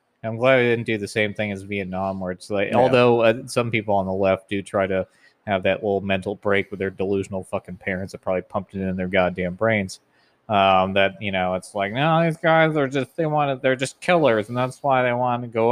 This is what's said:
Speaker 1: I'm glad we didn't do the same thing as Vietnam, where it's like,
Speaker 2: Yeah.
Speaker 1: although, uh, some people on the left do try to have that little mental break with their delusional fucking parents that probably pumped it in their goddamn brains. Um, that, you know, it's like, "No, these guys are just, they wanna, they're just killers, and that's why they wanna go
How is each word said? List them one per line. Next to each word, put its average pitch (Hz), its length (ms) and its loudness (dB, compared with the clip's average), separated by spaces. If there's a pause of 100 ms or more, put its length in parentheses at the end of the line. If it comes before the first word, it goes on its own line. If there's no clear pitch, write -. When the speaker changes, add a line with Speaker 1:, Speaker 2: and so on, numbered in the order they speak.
(240)
Speaker 1:
I'm 113 140 -6
glad 131 200 4
we 123 60 2
didn't 120 220 0
do 113 120 -2
the 101 100 -6
same 107 260 -2
thing 104 180 -4
as 95 120 -10
Vietnam, 95 560 -6
where 92 120 -6
it's - 200 -14
like, 101 180 0
Speaker 2:
Yeah. 110 80 0
Speaker 1:
although, 123 440 4
uh, 120 260 2
some 120 240 -2
people 107 240 0
on 95 100 0
the 95 80 -4
left 95 360 0
do 98 120 -4
try 95 260 -2
to 95 200 -2 (400)
have 95 160 0
that 95 140 2
little 98 240 -2
mental 98 340 -4
break 98 340 0
with 95 100 -10
their 98 120 -4
delusional 98 520 -4
fucking 95 340 -8
parents 95 340 -6
that - 100 -14
probably 92 220 -2
pumped 101 320 -8
it 98 60 -6
in 95 140 -4
their 92 120 -4
goddamn 90 480 0
brains. 107 460 -2 (480)
Um, 98 440 4
that, 98 280 2
you 101 100 -4
know, 92 240 0
it's - 180 -10
like, 101 200 -4
"No, 160 300 2
these 160 140 -2
guys 160 400 2
are 139 100 2
just, 131 280 -4
they 165 100 -2
wanna, 147 300 0
they're 131 200 0
just 127 260 -6
killers, 131 480 2
and 120 80 -6
that's 127 260 -4
why 131 180 2
they 123 120 2
wanna 123 340 -2
go 117 240 2